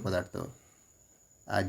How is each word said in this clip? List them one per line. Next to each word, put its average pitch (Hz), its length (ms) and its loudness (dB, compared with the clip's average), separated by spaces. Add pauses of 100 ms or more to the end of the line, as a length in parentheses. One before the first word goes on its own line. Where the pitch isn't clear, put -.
পদার্থ। 90 300 0 (1120)
আর 101 220 2